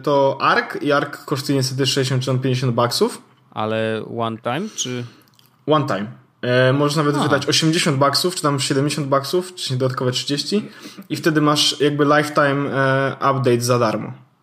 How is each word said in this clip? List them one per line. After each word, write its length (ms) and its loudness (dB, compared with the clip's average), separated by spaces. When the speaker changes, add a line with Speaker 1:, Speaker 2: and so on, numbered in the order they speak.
Speaker 1:
to 380 2
Arc 420 0
i 100 0
Arc 320 -2
kosztuje 340 -2
niestety 280 -2
sześćdziesiąt 360 0
czy 40 -6
tam 120 0
pięćdziesiąt 360 0
baksów. 480 0
Speaker 2:
Ale 540 -2
one 200 -4
time, 380 -4
czy? 280 -6
Speaker 1:
One 200 2
time. 200 -4
E, 300 4
możesz 240 0
nawet 180 2
Speaker 2:
Aha. 100 0
Speaker 1:
wydać 240 0
osiemdziesiąt 500 2
baksów, 360 0
czy 80 -6
tam 180 0
siedemdziesiąt 480 0
baksów, 460 -2
czy 220 -4
dodatkowe 360 0
trzydzieści 560 -4
i 80 -6
wtedy 240 2
masz 400 2
jakby 240 2
lifetime, 720 2
e, 400 2
update 460 2
za 180 2
darmo. 340 0